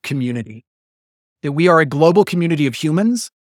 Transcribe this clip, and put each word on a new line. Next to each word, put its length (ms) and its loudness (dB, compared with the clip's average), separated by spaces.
community, 640 -8
that 100 -6
we 160 2
are 140 6
a 40 2
global 380 2
community 420 -2
of 100 -2
humans 540 -2